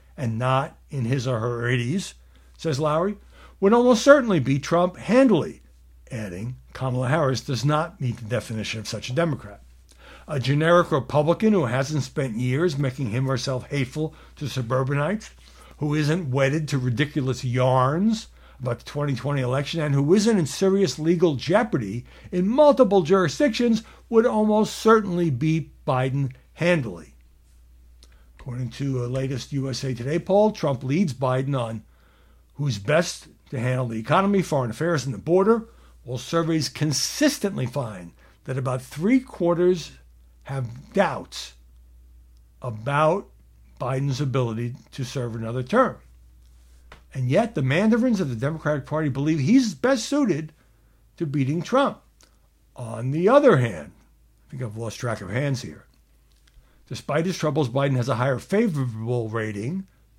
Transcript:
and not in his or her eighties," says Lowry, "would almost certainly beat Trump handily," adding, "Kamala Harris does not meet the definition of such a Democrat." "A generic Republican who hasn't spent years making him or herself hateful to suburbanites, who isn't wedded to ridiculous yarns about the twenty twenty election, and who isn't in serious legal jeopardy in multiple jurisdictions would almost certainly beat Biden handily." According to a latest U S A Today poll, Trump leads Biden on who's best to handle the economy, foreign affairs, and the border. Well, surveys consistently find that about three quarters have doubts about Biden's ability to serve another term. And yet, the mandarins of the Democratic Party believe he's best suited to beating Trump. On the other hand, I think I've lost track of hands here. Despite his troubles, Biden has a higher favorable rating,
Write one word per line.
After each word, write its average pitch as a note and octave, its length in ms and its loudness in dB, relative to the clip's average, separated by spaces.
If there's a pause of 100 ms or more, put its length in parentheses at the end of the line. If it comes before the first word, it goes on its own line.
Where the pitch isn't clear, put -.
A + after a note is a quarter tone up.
(160)
and A2+ 220 -4
not C3 400 0 (100)
in C3+ 160 -4
his B2 220 -2
or B2 140 -2
her A#2+ 260 -4
eighties," B2 480 -2 (420)
says D3+ 220 -4
Lowry, D#3+ 380 0 (420)
"would G3 140 4
almost A#3+ 300 6
certainly B3 360 8
beat C3+ 240 0
Trump F3 360 0
handily," G3 640 2 (480)
adding, A2 460 -8 (180)
"Kamala B2+ 340 -2
Harris C3+ 320 0
does B2 240 -4
not D3+ 360 0
meet A#2+ 180 -4
the A2 60 -14
definition A2 560 -6
of G2+ 80 -12
such G#2 200 -8
a B2 60 -6
Democrat." C3 480 -4 (640)
"A D3 100 -4
generic D#3 540 2
Republican D#3+ 600 2
who F3 100 2
hasn't C3 400 -2
spent B2+ 320 -6
years C3+ 420 0
making C3 320 -2
him C3 160 -2
or C3 60 0
herself C3 360 -4
hateful C#3+ 460 -4 (220)
to D3+ 100 -8
suburbanites, C3+ 840 -2 (480)
who D3 160 -2
isn't D3+ 360 0
wedded C#3 380 0
to C#3+ 100 -2
ridiculous B2+ 640 -2
yarns C3 840 2 (320)
about B2 200 -4
the - 40 -20
twenty C#3+ 300 -4
twenty C#3+ 260 -2
election, C3 400 -2
and D3 140 0
who C#3 200 4
isn't G#3+ 240 4
in D#3+ 80 0
serious F#3+ 520 0
legal E3 360 2
jeopardy C3 720 -2 (260)
in F3+ 160 0
multiple B3+ 560 6
jurisdictions G#3+ 800 2 (280)
would A3+ 160 6
almost G#3+ 480 2
certainly F3+ 560 2
beat D#3 420 0 (140)
Biden C3+ 460 0 (220)
handily." A#2+ 600 -2 (1200)
According B2 320 -8
to C3 340 -4
a - 20 -6
latest C3 460 -4
U C3+ 180 -4
S B2+ 140 -6
A C3 100 -4
Today C3 240 -2
poll, G#3 320 4
Trump C#3+ 320 -2
leads C#3+ 320 0
Biden C3 440 -2
on A2+ 260 -6 (720)
who's C3+ 240 -4
best D3 500 -2 (200)
to C#3 100 -6
handle B2+ 300 -2
the A2+ 100 -6
economy, F#3 440 2
foreign C3+ 280 -2
affairs, D3+ 360 -2
and C3+ 80 -6
the G2 40 -12
border. G3 480 2 (380)
Well, B2+ 140 -8
surveys D#3+ 500 -2
consistently D#3 960 -2
find G#2+ 460 -8 (320)
that C3+ 140 -6
about B2+ 240 -4
three G#3+ 380 0
quarters F3 720 0 (520)
have B2+ 480 -8
doubts - 640 -2 (1040)
about C#3+ 680 0 (520)
Biden's C3+ 400 -2
ability A#2+ 560 -2 (160)
to C3+ 120 -8
serve A#2+ 300 -8
another A#2 280 -6
term. A3+ 340 2 (1160)
And B2+ 160 -2
yet, A3 280 2
the D3 60 0
mandarins G#3+ 580 2
of D#3 80 -2
the A#2+ 80 -6
Democratic D3 500 -2
Party D#3 220 -2
believe C#3+ 320 0
he's G#3 340 4
best B3+ 300 0
suited F3+ 480 0 (640)
to E3+ 100 -4
beating C#3+ 340 -2
Trump. B3+ 400 0 (760)
On A#2 340 -6
the E3+ 180 2
other G#3+ 280 6
hand, F#2+ 340 -2 (560)
I - 40 -20
think C3 120 -10
I've G#2+ 140 -10
lost A2+ 240 -8
track A#2 200 -4
of F#2 100 -12
hands C3 320 -2
here. - 240 -16 (1000)
Despite D3+ 400 -2
his F#3 100 -2
troubles, D3+ 320 0
Biden C#3 280 0
has B2 120 0
a B2 80 0
higher B2 220 0
favorable B2 920 -2
rating, A2 600 -4 (300)